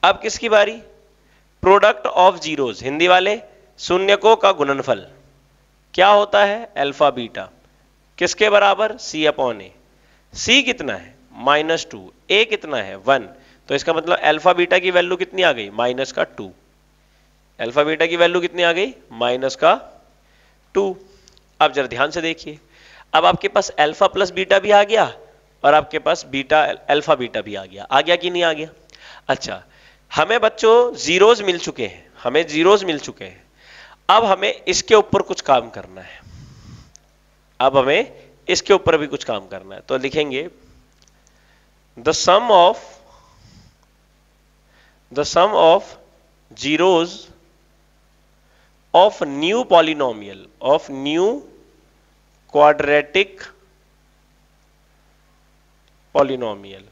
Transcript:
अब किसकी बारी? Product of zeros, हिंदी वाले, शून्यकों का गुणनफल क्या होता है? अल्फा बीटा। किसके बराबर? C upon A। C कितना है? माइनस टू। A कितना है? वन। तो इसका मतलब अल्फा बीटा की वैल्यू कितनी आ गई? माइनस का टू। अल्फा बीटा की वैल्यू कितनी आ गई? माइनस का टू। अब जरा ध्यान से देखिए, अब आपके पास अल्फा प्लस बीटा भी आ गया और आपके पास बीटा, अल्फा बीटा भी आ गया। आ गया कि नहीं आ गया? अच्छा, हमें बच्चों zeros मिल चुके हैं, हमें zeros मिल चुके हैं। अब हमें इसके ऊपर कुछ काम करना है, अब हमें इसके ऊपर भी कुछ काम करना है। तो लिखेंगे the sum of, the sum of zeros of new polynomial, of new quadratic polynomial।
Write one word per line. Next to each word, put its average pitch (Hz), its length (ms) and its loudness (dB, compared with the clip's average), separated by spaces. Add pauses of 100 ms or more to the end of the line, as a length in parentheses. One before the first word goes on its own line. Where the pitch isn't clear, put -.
अब 196 180 2
किसकी 220 280 -6
बारी? 214 320 2 (800)
Product 202 440 4 (120)
of 180 220 4
zeros, 139 420 -6
हिंदी 151 240 -2
वाले, 190 320 2 (400)
शून्यकों 196 560 2
का 202 180 2
गुणनफल 135 520 -4 (880)
क्या 185 160 4
होता 208 360 4
है? 214 180 -6 (140)
अल्फा 143 340 0
बीटा। 113 360 -12 (680)
किसके 190 320 -2
बराबर? 202 440 2
C 156 340 -8
upon 127 340 -4
A। 92 80 -20 (640)
C 254 300 0
कितना 151 300 -6
है? 85 200 -14 (280)
माइनस 151 500 0
टू। 110 80 -16 (320)
A 214 140 2
कितना 185 340 -8
है? 98 180 -10
वन। 107 320 -2 (400)
तो 139 60 -2
इसका 160 180 -4
मतलब 160 240 -2
अल्फा 156 360 2
बीटा 175 260 0
की 180 120 -4
वैल्यू 180 260 0
कितनी 185 260 -6
आ 165 80 2
गई? 110 200 -6
माइनस 123 400 -4
का 160 140 -4
टू। 98 260 -16 (1080)
अल्फा 123 240 -2
बीटा 156 220 -2
की 170 120 -4
वैल्यू 175 240 2
कितनी 175 220 -4
आ 170 80 2
गई? 202 220 -4 (200)
माइनस 123 420 -4
का 165 180 2 (1000)
टू। 190 200 -2 (640)
अब 151 140 2
जरा 139 140 -2
ध्यान 127 240 -4
से 170 100 -6
देखिए, 160 380 -10 (540)
अब 160 120 4
आपके 180 240 2
पास 196 200 -2 (100)
अल्फा 160 280 2
प्लस 185 240 -2
बीटा 190 280 0
भी 202 120 -2
आ 208 120 6
गया 208 220 0 (580)
और 143 100 4
आपके 151 260 0
पास 160 280 -4
बीटा, 139 360 -2
अल्फा 147 520 -2
बीटा 117 260 -8
भी 101 140 -12
आ 95 100 -12
गया। 98 200 -20
आ 139 160 0
गया 165 140 0
कि 175 140 -6
नहीं 175 140 -4
आ 165 100 0
गया? 156 160 -10 (580)
अच्छा, 98 360 -6 (480)
हमें 196 300 0
बच्चों 226 540 2
zeros 202 460 2
मिल 185 180 -2
चुके 135 260 -8
हैं, - 260 -16 (120)
हमें 143 240 0
zeros 175 360 2
मिल 160 160 -6
चुके 107 260 -16
हैं। 92 180 -20 (680)
अब 220 160 4
हमें 190 280 -2 (100)
इसके - 320 0
ऊपर 208 280 2
कुछ - 200 -8
काम 120 260 0
करना 92 320 -18
है, - 200 -20 (1400)
अब 135 180 2
हमें 143 360 0 (340)
इसके 180 260 2
ऊपर 175 240 2
भी 147 100 -4
कुछ 139 160 -10
काम 101 240 -8
करना 95 280 -18
है। 98 60 -20
तो 135 160 -6
लिखेंगे 139 500 -6 (1500)
the 135 180 -2
sum 220 360 2
of, 185 260 4 (2250)
the 143 140 -4
sum 190 320 0
of 165 260 4 (680)
zeros 165 640 0 (1800)
of 202 280 4 (140)
new 190 300 -2
polynomial, 147 800 0 (200)
of 151 240 0 (100)
new 156 280 -2 (1300)
quadratic 147 880 2 (2750)
polynomial। 107 760 -4